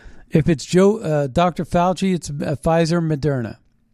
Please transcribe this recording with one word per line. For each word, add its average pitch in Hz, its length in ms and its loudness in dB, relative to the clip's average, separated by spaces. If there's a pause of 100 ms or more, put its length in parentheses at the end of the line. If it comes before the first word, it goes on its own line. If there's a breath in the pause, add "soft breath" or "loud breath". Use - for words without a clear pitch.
(300 soft breath)
if 160 180 2
it's 160 160 0
Joe, 196 360 2
uh, 151 260 -2
Doctor 170 380 0
Fauci, 185 500 0
it's, 151 160 -6
uh, 147 240 -4
Pfizer, 170 500 2
Moderna. 143 520 -2 (380)